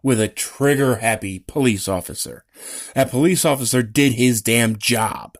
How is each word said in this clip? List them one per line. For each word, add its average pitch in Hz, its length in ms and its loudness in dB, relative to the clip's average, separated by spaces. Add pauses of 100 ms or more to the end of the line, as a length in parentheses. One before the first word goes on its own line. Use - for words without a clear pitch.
with 127 180 2
a 107 60 2
trigger-happy 113 1200 -2
police 120 400 0
officer. - 580 -8 (520)
That 135 140 2
police 160 340 2
officer 131 400 0
did 131 300 2
his 120 280 2
damn 113 360 2
job. - 600 -4